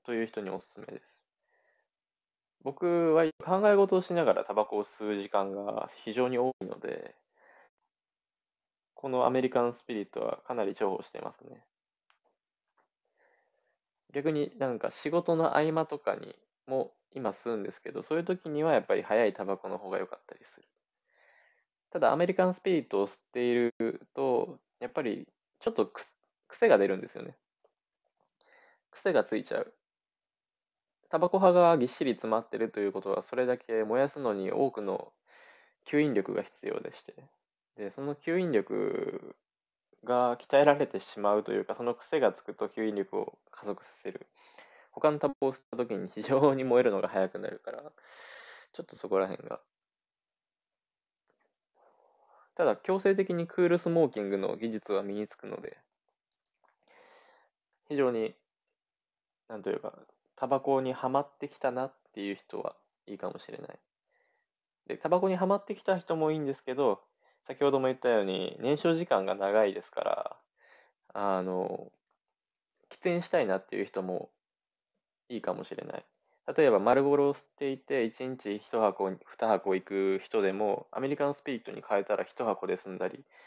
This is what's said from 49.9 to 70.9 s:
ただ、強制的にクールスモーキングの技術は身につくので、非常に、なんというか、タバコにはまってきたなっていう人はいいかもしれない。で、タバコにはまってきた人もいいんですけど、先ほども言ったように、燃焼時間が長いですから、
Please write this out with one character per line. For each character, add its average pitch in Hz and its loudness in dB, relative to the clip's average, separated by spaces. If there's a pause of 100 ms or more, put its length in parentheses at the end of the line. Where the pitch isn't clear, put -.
た 170 0
だ、 110 2
強 190 -2
制 196 4
的 190 0
に 170 -2
ク 180 0
ー 175 6
ル 175 4
ス 175 -2
モ 165 4
ー - -16
キ 107 -8
ン 98 -2
グ 98 0
の - -4
技 113 -6
術 104 -6
は 98 0
身 101 -8
に 104 -6
つ - -18
く - -20
の 104 -10
で、 - -14 (2000)
非 147 -4
常 135 4
に、 113 -2 (1120)
な 110 -12
ん 98 -14
と - -4
い - 0
う - -4
か、 - -10 (420)
タ 131 -6
バ 135 2
コ 135 2
に 127 -2
は 131 -4
ま 135 2
っ - -6
て 143 -10
き - -18
た 131 0
な 127 -4
っ 135 -10 (200)
て 101 -10
い 101 -4
う 95 -6
人 - -12
は - -8 (300)
い 104 -14
い 95 -12
か 92 -8
も - -10
し - -18
れ - -12
な - -14
い。 - -18 (1080)
で、 151 -8
タ 160 -4
バ 180 6
コ 190 2
に 185 0
は 185 0
ま 196 2
っ 202 -8
て 196 -8
き - -20
た 185 0
人 165 -4
も 156 0
い 160 -2
い - -4
ん 143 -4
で 135 -2
す - -20
け 127 -6
ど、 127 2 (420)
先 135 -10
ほ 143 4
ど 135 4
も 131 0
言 127 0
っ - -16
た 123 0
よ 113 6
う 98 2
に、 95 -4
燃 143 2
焼 165 2
時 175 -2
間 95 2
が 95 0
長 101 4
い 98 2
で - -8
す - -20
か - -4
ら、 - -4 (760)